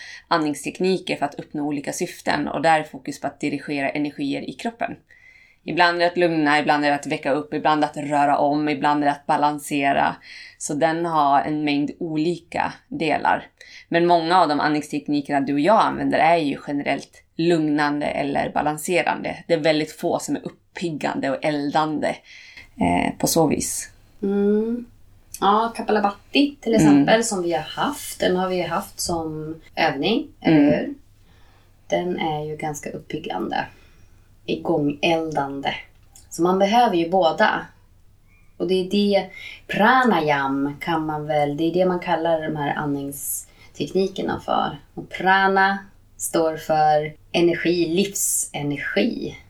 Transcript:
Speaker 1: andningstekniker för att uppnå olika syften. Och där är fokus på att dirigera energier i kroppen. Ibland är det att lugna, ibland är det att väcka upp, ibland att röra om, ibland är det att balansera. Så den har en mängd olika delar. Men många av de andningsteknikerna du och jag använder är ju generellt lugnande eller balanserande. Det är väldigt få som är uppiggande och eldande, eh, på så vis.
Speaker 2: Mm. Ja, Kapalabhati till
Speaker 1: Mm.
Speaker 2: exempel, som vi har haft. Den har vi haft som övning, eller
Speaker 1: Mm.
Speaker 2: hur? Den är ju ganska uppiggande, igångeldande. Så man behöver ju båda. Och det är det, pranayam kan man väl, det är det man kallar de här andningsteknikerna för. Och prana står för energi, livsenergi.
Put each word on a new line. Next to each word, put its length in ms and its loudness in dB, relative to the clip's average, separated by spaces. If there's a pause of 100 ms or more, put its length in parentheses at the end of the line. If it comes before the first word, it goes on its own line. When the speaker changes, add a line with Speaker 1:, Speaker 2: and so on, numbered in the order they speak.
(280)
Speaker 1:
andningstekniker 880 -2
för 80 -6
att 100 -4
uppnå 320 -8
olika 260 -6
syften. 560 -4
Och 140 -4
där 180 4
är 40 -6
fokus 360 -14
på 60 -6
att 140 -12
dirigera 500 -4
energier 600 -4
i 20 -8
kroppen. 440 -8 (720)
Ibland 280 2
är 40 -2
det 60 4
att 100 -2
lugna, 420 4
ibland 260 2
är 40 2
det 60 2
att 120 -6
väcka 260 -4
upp, 220 -4
ibland 300 2
att 120 -2
röra 420 2
om, 300 2
ibland 340 0
är 40 2
det 60 4
att 140 -12
balansera. 880 0 (420)
Så 160 -6
den 320 0
har 360 4
en 220 -2
mängd 340 0
olika 760 -2 (160)
delar. 580 0 (420)
Men 180 2
många 340 4
av 80 4
de 120 0
andningsteknikerna 800 -2
du 120 -2
och 80 0
jag 220 6
använder 360 0
är 180 6
ju 300 -2
generellt 560 -6 (140)
lugnande 720 2
eller 460 -2
balanserande. 960 -2
Det 60 2
är 60 4
väldigt 320 0
få 260 -2
som 180 -4
är 100 -8
uppiggande 840 -6
och 140 -4
eldande, 720 -2 (640)
eh, 380 0
på 80 0
så 200 4
vis. 440 -4 (320)
Speaker 2:
Mm. 640 0 (540)
Ja, 360 2
Kapalabhati 840 0
till 140 0
Speaker 1:
Mm. 120 6
Speaker 2:
exempel, 380 6
som 180 -2
vi 100 -2
har 80 -2 (220)
haft. 380 -6
Den 160 2
har 120 2
vi 140 0
haft 380 -6
som 600 -6 (140)
övning, 540 0 (120)
eller 180 6
Speaker 1:
Mm. 160 6
Speaker 2:
hur? 200 -4 (920)
Den 320 -2
är 260 -4
ju 120 -8
ganska 340 -8
uppiggande, 760 -6 (800)
igångeldande. 1300 -2 (560)
Så 120 -6
man 160 2
behöver 380 4
ju 140 0
båda. 560 2 (920)
Och 120 -4
det 60 0
är 160 -2
det, 360 2 (400)
pranayam 1120 2
kan 260 -2
man 200 -6
väl, 300 0
det 80 -2
är 100 0
det 120 4
man 140 0
kallar 420 0
de 140 -4
här 180 -2
andningsteknikerna 1700 -6
för. 380 -2 (160)
Och 160 -14
prana 680 2 (380)
står 400 -2
för 580 2 (180)
energi, 540 2
livsenergi. 1500 -2 (140)